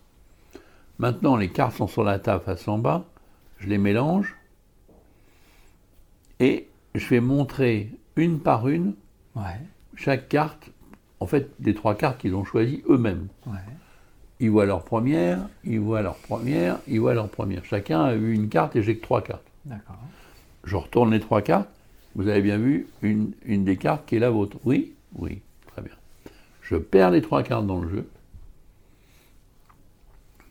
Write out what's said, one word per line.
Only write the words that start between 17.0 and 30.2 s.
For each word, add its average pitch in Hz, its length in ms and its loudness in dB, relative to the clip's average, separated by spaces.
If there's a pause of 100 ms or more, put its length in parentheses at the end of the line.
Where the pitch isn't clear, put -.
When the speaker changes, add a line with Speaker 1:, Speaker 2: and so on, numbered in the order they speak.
Speaker 1:
leur 107 160 -2
première. 95 340 -6
Chacun 151 400 -2
a 131 120 2
eu 110 180 0
une 107 160 0
carte 156 260 0
et 110 80 2
j'ai 113 140 0
que - 40 -16
trois - 200 0
cartes. - 240 -12 (180)
Speaker 2:
D'accord. 104 320 -16 (720)
Speaker 1:
Je 95 100 -4
retourne 113 360 2
les 110 100 4
trois 104 200 2
cartes. 185 280 2 (460)
Vous 92 120 -2
avez 101 140 4
bien 104 160 2
vu 131 300 0 (140)
une, 107 300 0 (140)
une 101 180 0
des 95 140 2
cartes 151 280 -2
qui 113 120 -2
est - 20 0
la 123 100 4
vôtre. 104 360 0
Oui ? 131 280 0 (220)
Oui, - 260 -10 (260)
très - 140 -16
bien. - 140 -16 (640)
Je - 140 -4
perds 185 360 6
les 165 100 6
trois 143 220 0
cartes 113 240 -2
dans 92 120 -2
le 82 100 -4
jeu. - 200 -6 (2500)